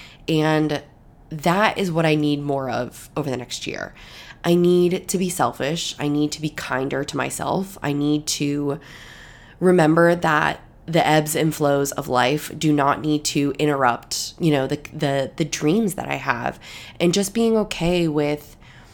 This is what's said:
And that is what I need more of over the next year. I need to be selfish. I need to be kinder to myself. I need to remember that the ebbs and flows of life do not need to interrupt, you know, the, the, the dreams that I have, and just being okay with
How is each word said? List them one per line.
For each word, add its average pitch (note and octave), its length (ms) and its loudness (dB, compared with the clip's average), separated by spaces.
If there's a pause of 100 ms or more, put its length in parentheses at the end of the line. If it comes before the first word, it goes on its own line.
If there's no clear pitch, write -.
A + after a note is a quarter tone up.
(260)
And D#3 560 2 (460)
that F3+ 480 0
is F#3 160 -2
what D#3+ 140 2
I D#3 80 4
need D3 260 0
more C#3 300 -4
of A#2+ 440 -6
over C#3+ 140 -4
the B2+ 80 -2
next - 300 -8
year. - 280 -8 (500)
I F3 100 4
need F3 540 4
to F#3+ 100 -2
be F#3 100 0
selfish. C#3 720 -2
I C#3+ 80 -2
need D3 260 0
to - 80 -12
be D3+ 100 -4
kinder C3+ 520 -4
to C#3+ 140 -8
myself. D3 640 -4
I C#3+ 100 -2
need D3 360 0
to C#3+ 500 -2 (800)
remember E3+ 560 6
that D#3 460 0 (240)
the E3 200 2
ebbs D3+ 300 2
and D3+ 180 0
flows C#3+ 380 0
of - 160 -6
life C3 500 0
do D#3 160 2
not C#3+ 280 2
need D3+ 240 -2
to C#3+ 340 0
interrupt, C3+ 800 -2
you D#3+ 140 2
know, C3+ 160 2
the, D3 100 -2 (140)
the, C#3 420 -2
the E3 100 -2
dreams E3 500 0
that - 140 -8
I C#3+ 60 -4
have, C3 460 -4 (400)
and F3 120 4
just G3 220 -2
being A3+ 220 2
okay F3+ 500 0
with D3 500 -2 (380)